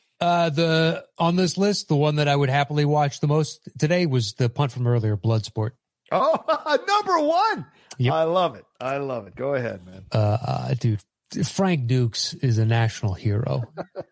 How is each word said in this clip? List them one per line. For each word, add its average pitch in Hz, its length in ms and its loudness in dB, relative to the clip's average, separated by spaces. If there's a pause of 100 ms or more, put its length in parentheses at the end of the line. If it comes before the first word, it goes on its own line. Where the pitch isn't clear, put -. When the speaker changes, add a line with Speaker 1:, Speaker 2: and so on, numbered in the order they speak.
(200)
Speaker 1:
Uh, 175 300 2
the, 160 560 0 (140)
on 170 160 2
this 180 240 0
list, 202 300 0
the 156 60 2
one 147 200 2
that 147 120 2
I 143 80 4
would 143 140 2
happily 143 360 2
watch 147 340 0
the 156 80 0
most 151 500 0
today 175 300 2
was 123 260 0
the 123 160 0
punt 143 220 -2
from 123 160 -4
earlier, 110 280 2
Bloodsport. 110 560 -2 (400)
Speaker 2:
Oh, 269 320 0
<laughs> 302 440 -2
number 392 380 2
one. 339 420 0 (320)
Speaker 1:
Yep. 131 140 2
Speaker 2:
I 160 100 2
love 165 320 0
it. 87 100 -20 (160)
I 135 160 -4
love 127 300 -6
it. 87 80 -20
Go 135 180 -4
ahead, 107 320 -4
man. 95 260 -20
Speaker 1:
Uh, 107 300 2
uh, - 320 -4
dude, 117 280 -2 (440)
Frank 180 420 0
Dukes 123 460 -2
is 117 240 0
a 110 80 2
national 113 480 0
hero. 107 500 -2 (120)
Speaker 2:
<laughs> - 360 -10